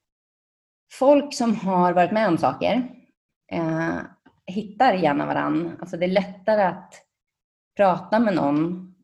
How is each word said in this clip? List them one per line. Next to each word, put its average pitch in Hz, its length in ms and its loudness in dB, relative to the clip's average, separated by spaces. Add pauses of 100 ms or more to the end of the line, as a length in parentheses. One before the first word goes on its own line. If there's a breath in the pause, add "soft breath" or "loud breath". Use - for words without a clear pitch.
(920)
folk 285 420 2
som 233 220 0
har 180 360 2
varit 175 200 2
med 214 160 2
om 165 100 2
saker, 147 500 0 (640)
eh, 165 420 -4 (520)
hittar 208 480 -2
gärna 147 320 0
varann. 151 540 -4
Alltså - 160 -12
det 175 100 -2
är 185 40 0
lättare 202 520 0
att - 320 -4 (840)
prata 196 420 2
med 214 160 2
någon 156 680 -2